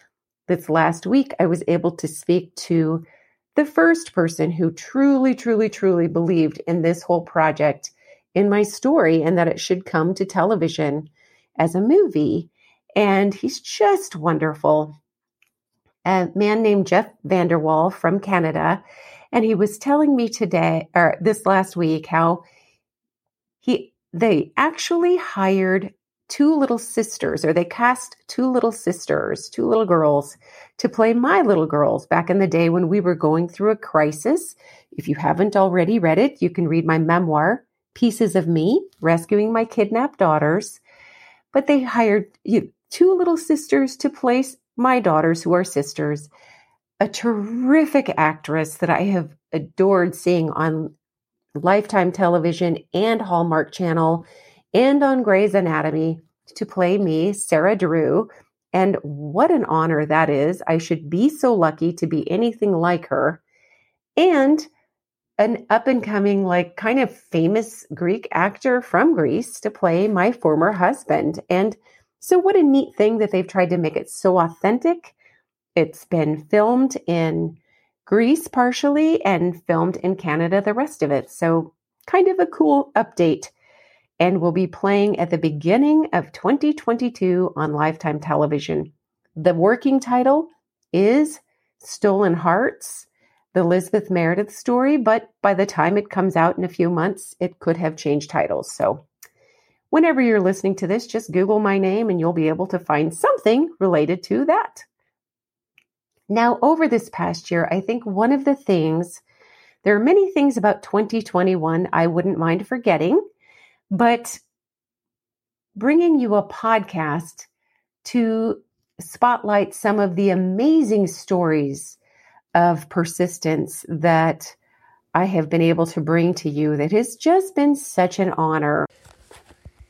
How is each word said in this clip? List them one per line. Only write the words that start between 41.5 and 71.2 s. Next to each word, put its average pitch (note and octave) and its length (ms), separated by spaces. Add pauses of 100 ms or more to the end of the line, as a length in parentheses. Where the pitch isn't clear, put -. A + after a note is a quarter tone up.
But C4+ 160
they C#4+ 140
hired, G#3+ 460 (180)
you, - 260 (200)
two F#4 220
little F4 220
sisters C#4+ 640
to C#4+ 120
place C4 460 (220)
my B3+ 240
daughters, E3 420
who E3+ 80
are F3+ 140
sisters, D3 640 (720)
a G#3 80
terrific B3+ 1080
actress D#3 640
that E3+ 120
I D#3+ 120
have F3+ 340 (160)
adored F3+ 640
seeing E3+ 340
on D#3 460 (600)
Lifetime F#3 580
Television F3 640 (160)
and A3 280
Hallmark E3+ 520
Channel E3 520 (480)
and C#4 300
on C4+ 180
Grey's G3+ 320
Anatomy, D#3+ 680 (340)
to G#3+ 100
play F#3 320
me, F3+ 360
Sarah F#3 420
Drew. E3 540 (420)
And F#3+ 300
what D3+ 500
an C#4 140
honor D#3+ 400
that D#3 240
is. D3+ 360
I E3 120
should E3 320
be F#3+ 180
so C#4+ 260
lucky E3 380
to E3+ 160
be D#3 240
anything A3 400
like E3+ 360
her. C#3 340 (760)
And D4+ 500 (720)
an A3 320
up-and-coming, G#3 760
like, F3 320
kind A#3+ 240
of A3+ 120
famous G3+ 800
Greek F3 380
actor A3+ 500
from B3+ 320
Greece E3+ 460
to G#3+ 100
play F#3 380
my G3+ 240
former E3 400
husband. E3+ 800